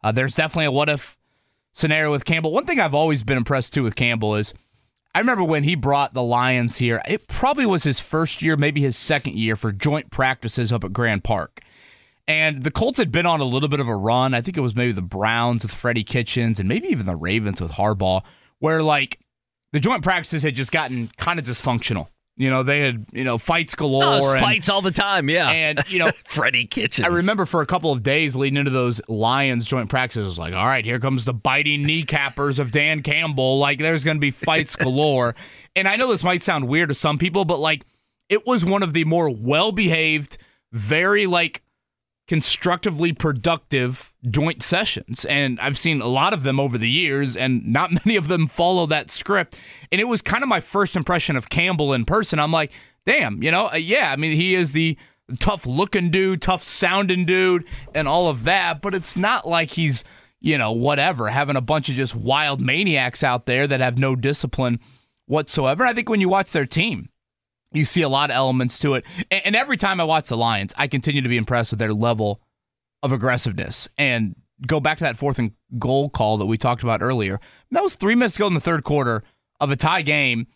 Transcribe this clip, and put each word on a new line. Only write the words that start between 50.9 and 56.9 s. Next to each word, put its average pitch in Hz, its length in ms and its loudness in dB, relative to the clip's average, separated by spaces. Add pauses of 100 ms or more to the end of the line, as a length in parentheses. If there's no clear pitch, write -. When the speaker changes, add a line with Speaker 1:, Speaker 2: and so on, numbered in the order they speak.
Speaker 1:
impression 165 400 0
of 123 140 -4
Campbell 165 440 0
in 120 120 0
person. 185 340 0
I'm 151 120 0
like, 156 200 0 (340)
"Damn, 151 380 0
you 156 80 2
know, 196 200 0
uh, 143 40 -6
yeah, 165 360 0
I 135 40 0
mean, 156 200 0
he 180 200 2
is 175 160 0
the 160 260 2 (420)
tough-looking 175 720 0
dude, 190 300 2
tough-sounding 185 840 0